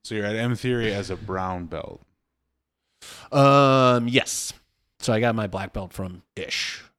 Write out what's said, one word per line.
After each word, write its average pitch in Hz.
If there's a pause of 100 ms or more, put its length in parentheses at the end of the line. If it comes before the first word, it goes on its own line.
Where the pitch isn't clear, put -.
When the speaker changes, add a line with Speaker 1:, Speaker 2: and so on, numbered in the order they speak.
Speaker 1:
So 110
you're 104
at 104
M 120
Theory 117
as 98
a 92
brown 92
belt. 80 (1300)
Speaker 2:
Um, 135
yes. - (460)
So -
I 110
got 117
my 107
black 98
belt 92
from 90 (140)
Ish - (180)